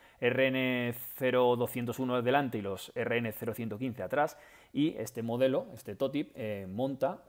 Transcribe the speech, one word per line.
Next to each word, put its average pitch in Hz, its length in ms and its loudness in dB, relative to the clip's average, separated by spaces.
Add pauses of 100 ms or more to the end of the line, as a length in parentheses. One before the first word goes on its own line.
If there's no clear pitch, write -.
(200)
R 123 280 4
N 127 480 0 (200)
cero 127 400 4
doscientos 120 440 -2
uno 123 240 0
delante 127 340 2
y 107 40 -2
los 98 340 -6
R 117 220 0
N 117 140 0
cero 113 220 -4
ciento 107 240 -6
quince 120 240 -4
atrás, 139 360 0 (360)
y 147 240 2
este 113 240 -6
modelo, 131 520 2
este 110 220 -10
Totip, 139 380 -2
eh, 101 340 -6
monta, 131 600 -2